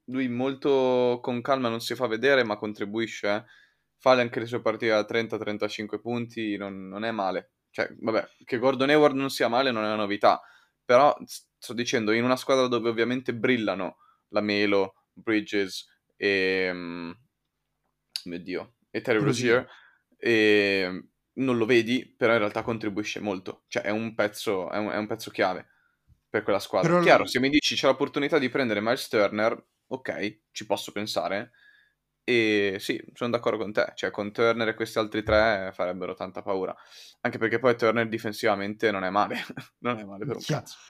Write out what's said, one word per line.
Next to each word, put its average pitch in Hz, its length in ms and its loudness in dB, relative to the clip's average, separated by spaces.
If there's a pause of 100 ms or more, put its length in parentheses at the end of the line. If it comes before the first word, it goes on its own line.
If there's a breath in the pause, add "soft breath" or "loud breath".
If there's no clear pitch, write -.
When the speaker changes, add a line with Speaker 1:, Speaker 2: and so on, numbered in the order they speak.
Speaker 1:
lui 127 220 -4
molto 127 920 2
con 123 200 -4
calma 131 280 0
non 113 120 -4
si 117 140 -6
fa 123 120 -2
vedere, 123 360 4
ma 104 140 -2
contribuisce, 107 760 -6
eh. 107 100 -4 (580 soft breath)
Fa 131 100 6
anche 120 280 2
le 113 60 -4
sue 117 160 -6
partite 110 320 0
da 107 100 4
trenta, 113 340 -2
trentacinque 104 640 -6
punti, 117 560 -6
non, 98 320 -10
non 101 160 -10
è 113 80 -4
male. 95 400 -4 (180)
Cioè, - 300 -6
vabbè, 110 300 -2 (160)
che 127 120 -4
Gordon 131 320 2
Hayward 147 260 6
non 135 140 -2
sia 131 200 0
male 127 220 2
non 110 120 -2
è 107 40 0
una 107 100 0
novità, 104 440 2 (440 soft breath)
però 131 280 8 (120)
s-, - 220 -18 (100)
sto - 160 -14
dicendo, 113 400 0
in 117 100 2
una 127 140 2
squadra 131 300 2
dove 117 220 0
ovviamente 120 460 -2
brillano 104 640 -2 (320 soft breath)
LaMelo, 101 640 2 (160)
Bridges 101 760 -2 (300 soft breath)
e, 95 580 0
mm, 87 380 -10 (1160)
mio 87 140 -12
Dio, 87 360 -12 (140)
e 113 120 -8
Terry 113 200 0
Speaker 2:
Rozier. 123 360 2
Speaker 1:
Rozier, 127 120 -4 (480 loud breath)
e 101 880 2 (300)
non 127 240 0
lo 113 80 2
vedi, 117 420 2
però 113 260 0
in 117 60 4
realtà 107 240 -2
contribuisce 107 560 -6
molto. 95 480 -6
Cioè, - 160 -4
è - 80 -4
un 110 240 -4
pezzo, 104 560 -2
è 95 60 -4
un, 104 140 -4
è 69 60 -4
un 107 100 -4
pezzo 107 220 -8
chiave 92 380 -2 (640)
per 104 140 -2
quella 101 160 0
squadra. 104 300 0
Speaker 2:
Però 175 120 4
Speaker 1:
Chiaro, 170 220 8
Speaker 2:
l- - 40 -4
Speaker 1:
se 127 140 -2
mi 135 80 0
dici 143 260 2
c'è - 120 -2
l'opportunità 143 520 0
di 127 100 0
prendere 120 300 0
Miles 117 300 -2
Turner, 107 520 0 (260)
ok, 104 520 -6 (120)
ci - 140 -12
posso - 280 -4
pensare. 101 580 -4 (800 soft breath)
E 107 500 2
sì, - 220 -4 (140)
sono 123 160 -4
d'accordo 117 260 0
con 107 160 -6
te. - 220 0
Cioè, 95 160 -4
con 104 200 -6
Turner 113 360 2
e 110 80 -2
questi 113 240 -4
altri 107 240 -2
tre 107 500 2
farebbero 92 400 -4
tanta 92 300 -10
paura. 95 320 -4 (460 loud breath)
Anche 123 180 -4
perché 113 180 0
poi 120 180 4
Turner 113 320 2
difensivamente 107 840 -2
non 98 120 -2
è 92 60 -2
male. 104 280 0
<laughs> - 420 -12
Non 120 180 -4
è 107 60 -12
male 98 220 -12
per 120 100 -6
un - 60 -12
Speaker 2:
Chia-, 151 160 -2
Speaker 1:
cazzo. - 180 -12 (140)